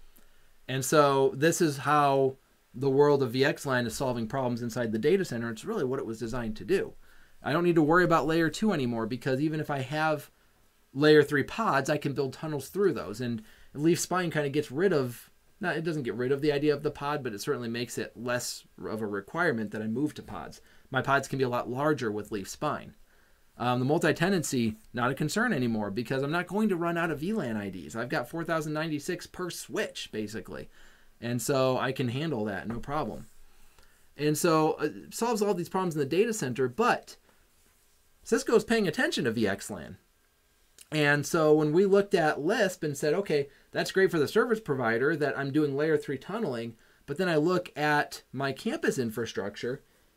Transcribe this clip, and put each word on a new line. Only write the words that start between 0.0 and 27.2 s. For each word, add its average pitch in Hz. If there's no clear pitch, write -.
And 131
so 139
this 165
is 143
how 139
the 139
world 139
of 120
V 131
X 147
lan 123
is 107
solving 120
problems 123
inside 120
the 110
data 170
center. 117
It's 110
really 190
what 131
it 90
was 110
designed 113
to 87
do. 175
I 135
don't 170
need 175
to 165
worry 165
about 160
layer 160
two 220
anymore, 120
because 131
even 156
if 151
I 139
have 151
layer 151
three 139
pods, 151
I 147
can 143
build 135
tunnels 151
through 185
those. 101
And 120
leaf 160
spine 156
kinda 147
gets 143
rid 175
of, 123
not, 175
it 160
doesn't 156
get 110
rid 123
of 139
the 151
idea 143
of 143
the 147
pod, 143
but 120
it 101
certainly 123
makes 120
it 113
less 123
of 110
a 113
requirement 156
that 110
I 110
move 139
to -
pods. 80
My 131
pods 135
can 135
be 131
a 123
lot 120
larger 127
with 104
leaf 98
spine. 120
Um, 123
the 127
multi-tenancy, 151
not 120
a 131
concern 208
anymore, 113
because 127
I'm 143
not 175
going 208
to 190
run 170
out 170
of 143
V 170